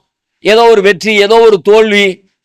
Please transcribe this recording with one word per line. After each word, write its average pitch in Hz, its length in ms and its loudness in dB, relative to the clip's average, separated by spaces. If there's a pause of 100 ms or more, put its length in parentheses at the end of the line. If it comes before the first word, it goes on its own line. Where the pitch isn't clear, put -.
(440)
ஏதோ 220 240 0
ஒரு 220 140 2
வெற்றி, 196 300 -2 (120)
ஏதோ 214 160 0
ஒரு 220 220 2
தோல்வி, 208 440 0 (380)